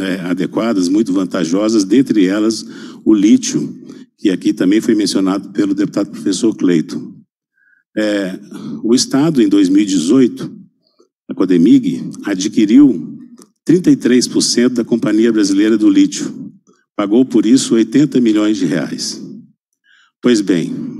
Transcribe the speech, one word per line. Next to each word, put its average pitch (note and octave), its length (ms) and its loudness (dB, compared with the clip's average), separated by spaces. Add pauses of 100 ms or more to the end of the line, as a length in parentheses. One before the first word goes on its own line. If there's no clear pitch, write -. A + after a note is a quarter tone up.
é, F#2+ 200 -4
adequadas, F#2 680 -2
muito G2+ 240 0
vantajosas, F#2+ 720 0
dentre G#2+ 420 2
elas G#2+ 380 -2 (400)
o A2 100 -2
lítio, - 680 0 (360)
que G#2 120 0
aqui F#2+ 220 -2
também G#2 280 0
foi A2 140 0
mencionado G2 560 -2
pelo G2+ 240 -2
deputado G2+ 360 -4
professor G#2 440 -2
Cleito. - 600 -2 (800)
É, G2+ 420 -2 (440)
o A2+ 120 2
Estado, C#3 480 2
em G2+ 60 4
dois G2 200 2
mil G2 140 4
e G#2 40 -2
dezoito, C3 640 0 (800)
a - 60 -12
codemig F#2 680 2 (220)
adquiriu G#2 920 2 (460)
trinta F3 260 2
e C3+ 60 4
três A#2+ 300 2
por - 160 -2
cento B2 320 0
da A#2+ 100 -2
Companhia A2 480 0
Brasileira G#2+ 440 2
do G#2+ 140 4
Lítio. - 560 0 (480)
Pagou G#2 300 2
por A#2+ 200 2
isso B2 300 4
oitenta B2+ 460 2
milhões G#2+ 360 2
de - 80 -4
reais. - 580 -6 (1000)
Pois A#2+ 180 2
bem, F2+ 320 -2 (280)